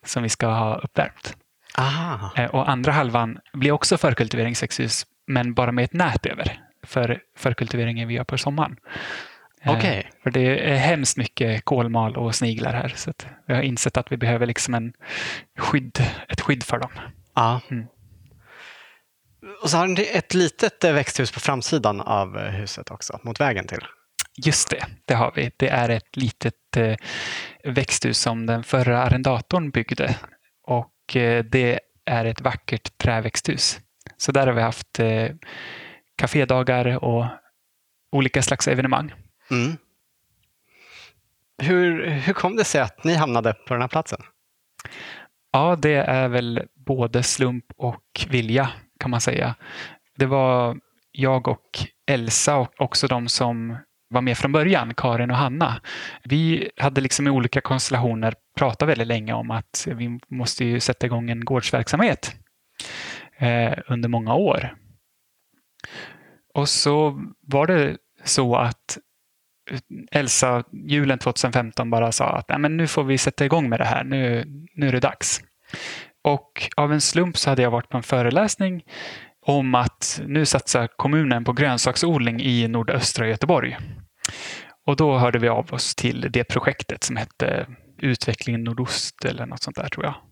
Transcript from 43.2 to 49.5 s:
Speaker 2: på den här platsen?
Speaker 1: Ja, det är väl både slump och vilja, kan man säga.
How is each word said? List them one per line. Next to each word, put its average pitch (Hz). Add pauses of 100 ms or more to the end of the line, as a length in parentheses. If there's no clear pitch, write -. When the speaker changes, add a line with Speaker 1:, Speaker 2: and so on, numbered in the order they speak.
Speaker 2:
på -
den 120
här 127
platsen? - (1300)
Speaker 1:
Ja, 160
det 151
är 131
väl 120
både 123
slump 123 (120)
och -
vilja, 127 (300)
kan 131
man 117
säga. 123 (640)